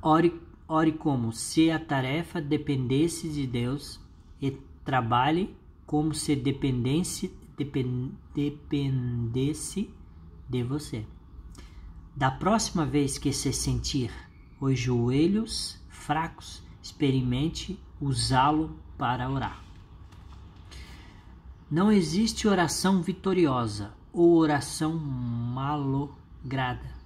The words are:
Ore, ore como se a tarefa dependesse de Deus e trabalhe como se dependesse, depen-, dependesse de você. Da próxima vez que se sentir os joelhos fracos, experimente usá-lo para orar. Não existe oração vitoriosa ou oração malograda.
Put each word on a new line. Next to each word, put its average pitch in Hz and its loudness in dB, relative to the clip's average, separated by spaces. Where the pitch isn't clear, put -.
Ore, 165 4
ore 160 4
como 127 0
se 160 2
a 156 0
tarefa 147 -2
dependesse 143 0
de 147 -2
Deus 123 -4
e 135 -2
trabalhe 135 2
como 151 0
se 147 0
dependesse, 135 -2
depen-, 127 -2
dependesse 135 -2
de 123 -2
você. 127 -6
Da 135 0
próxima 190 0
vez 139 0
que 135 0
se - -2
sentir 123 -2
os 135 2
joelhos 135 0
fracos, - -6
experimente 135 0
usá-lo 139 2
para 123 -2
orar. 127 -4
Não 185 4
existe 202 2
oração 190 4
vitoriosa 131 0
ou 170 8
oração 156 2
malograda. 131 -4